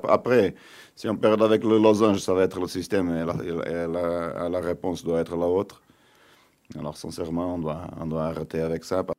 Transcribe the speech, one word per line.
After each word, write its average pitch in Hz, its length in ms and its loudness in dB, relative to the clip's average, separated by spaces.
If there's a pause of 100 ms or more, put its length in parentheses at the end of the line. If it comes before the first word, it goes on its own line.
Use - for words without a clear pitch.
après, 107 460 4 (420)
si - 140 -6
on 101 80 0
perd 107 240 4
avec 110 220 4
le 110 160 4
losange, 107 400 6
ça 95 140 0
va 92 100 4
être 92 160 0
le 90 80 -2
système 90 420 -2
et 82 160 -2
la, 82 80 -2 (100)
et 87 80 -6
la, 85 160 -4
et 85 200 -4
la, 85 640 -4
la 90 100 -2
réponse 85 440 -4
doit 82 160 0
être 85 160 -4
la 85 120 0
autre. 95 340 0 (960)
Alors 73 200 -8
sincèrement, 85 580 -6
on - 20 -6
doit, 78 240 -6 (180)
on 82 60 -8
doit 80 200 -4
arrêter 80 360 -6
avec 80 220 -4
ça. 92 200 -2 (160)